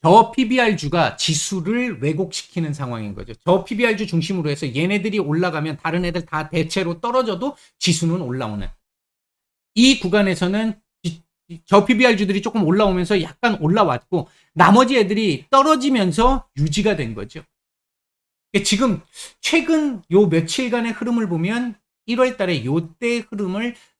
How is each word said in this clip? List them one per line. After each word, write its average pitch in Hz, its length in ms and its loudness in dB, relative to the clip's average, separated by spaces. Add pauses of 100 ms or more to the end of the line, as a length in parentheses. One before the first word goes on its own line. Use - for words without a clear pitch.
저 220 280 8
피비알 233 440 0
주가 151 400 -2
지수를 185 840 -4
왜곡시키는 156 720 -4
상황인 117 400 -8
거죠. 104 180 -14 (100)
저 180 220 2
피비알 226 320 -2
주 202 100 -6
중심으로 165 440 -4
해서 139 260 -6
얘네들이 196 420 -2
올라가면 156 600 -2
다른 170 260 -4
애들 175 220 -6
다 151 240 -8
대체로 165 500 -4
떨어져도 247 560 -2 (220)
지수는 170 420 0
올라오는. 120 480 -6 (1040)
이 254 260 4
구간에서는 196 760 0 (260)
이, 165 180 -8 (260)
이, 165 160 -18
저 202 220 4
피비알 240 320 4
주들이 196 240 0
조금 214 220 -2
올라오면서 185 580 2
약간 220 400 -2
올라왔고 160 640 0 (240)
나머지 233 460 6
애들이 202 500 0
떨어지면서 262 1000 2 (100)
유지가 180 380 0
된 117 180 -6
거죠. 104 280 -12 (1120)
이게 196 100 0
지금 202 380 0 (400)
최근 302 680 0
요 196 160 4
며칠간의 226 680 -2
흐름을 226 380 -2
보면 208 460 -4 (280)
일월 247 320 0
달에 180 300 -2
요때 170 540 -4 (100)
흐름을 208 440 -6 (260)